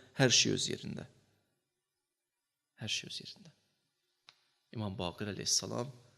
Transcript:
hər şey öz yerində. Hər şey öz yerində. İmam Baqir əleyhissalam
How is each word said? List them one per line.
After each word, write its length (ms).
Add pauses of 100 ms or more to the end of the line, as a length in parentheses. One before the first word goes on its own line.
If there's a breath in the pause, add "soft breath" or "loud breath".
(160 loud breath)
hər 160
şey 240
öz 140
yerində. 340 (1800)
Hər 100
şey 200
öz 100
yerində. 320 (1200)
İmam 260
Baqir 340
əleyhissalam 580 (280)